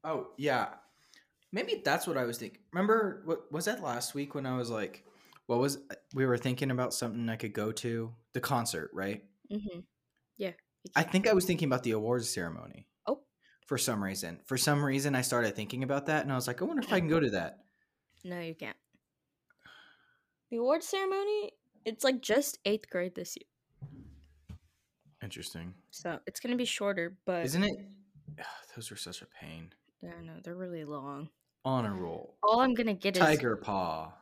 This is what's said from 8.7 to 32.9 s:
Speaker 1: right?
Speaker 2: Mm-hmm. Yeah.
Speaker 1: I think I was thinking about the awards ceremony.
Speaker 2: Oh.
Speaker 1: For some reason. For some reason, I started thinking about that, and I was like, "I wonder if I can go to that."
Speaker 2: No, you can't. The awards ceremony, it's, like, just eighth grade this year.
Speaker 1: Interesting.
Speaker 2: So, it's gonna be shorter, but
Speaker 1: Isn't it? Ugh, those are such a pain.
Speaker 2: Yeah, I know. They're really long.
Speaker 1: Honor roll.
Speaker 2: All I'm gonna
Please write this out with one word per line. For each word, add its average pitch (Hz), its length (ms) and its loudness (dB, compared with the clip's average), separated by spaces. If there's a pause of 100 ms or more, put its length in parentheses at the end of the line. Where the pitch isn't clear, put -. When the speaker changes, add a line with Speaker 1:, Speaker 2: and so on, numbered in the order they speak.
Speaker 1:
right? 101 300 -4 (280)
Speaker 2:
Mm-hmm. 202 280 -6 (580)
Yeah. 190 140 -4 (440)
Speaker 1:
I 156 80 8
think 190 240 4
I 220 60 8
was 180 120 6
thinking 165 220 2
about 127 160 2
the 117 80 2
awards 110 380 0
ceremony. 82 580 -8 (200)
Speaker 2:
Oh. 269 140 0 (440)
Speaker 1:
For 135 120 0
some 110 260 0
reason. 90 420 -6
For 131 120 -2
some 147 260 4
reason, 139 320 2
I 127 60 4
started 120 340 2
thinking 117 280 -4
about 139 240 0
that, 156 160 2
and 143 80 -2
I 131 40 0
was 127 120 -2
like, 127 140 -4
"I 190 40 0
wonder 294 180 -2
if - 100 -2
I 190 60 6
can 165 100 0
go 160 100 6
to 127 120 2
that." 90 280 -2 (640)
Speaker 2:
No, 175 160 -8
you 165 160 -8
can't. 143 220 -12 (1700)
The 240 80 -4
awards 277 300 2
ceremony, 392 640 -2 (340)
it's, 220 180 -6
like, 262 180 4
just - 440 2
eighth 214 240 0
grade 180 260 -2
this 180 200 -8
year. - 520 -20 (1300)
Speaker 1:
Interesting. 87 520 -10 (180)
Speaker 2:
So, - 360 -8
it's - 120 -10
gonna 247 160 -2
be 247 100 0
shorter, 190 600 -2
but 175 200 0
Speaker 1:
Isn't 170 180 2
it? 208 140 0 (600)
Ugh, - 60 -10 (300)
those 113 160 -12
are 101 40 -12
such - 260 -10
a - 40 -18
pain. 82 480 -14 (280)
Speaker 2:
Yeah, 170 180 -12
I - 20 -14
know. 165 220 -14
They're 170 120 -10
really 175 300 -8
long. 143 440 -8 (360)
Speaker 1:
Honor 123 300 2
roll. 85 480 -6
Speaker 2:
All 220 180 8
I'm 262 140 6
gonna 226 180 0